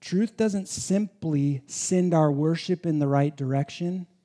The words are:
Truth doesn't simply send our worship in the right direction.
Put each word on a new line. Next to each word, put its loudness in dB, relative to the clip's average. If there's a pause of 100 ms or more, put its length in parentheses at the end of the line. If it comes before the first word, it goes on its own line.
Truth -2
doesn't -2
simply -2
send 0
our 6
worship -2
in 0
the 2
right 2
direction. -4 (180)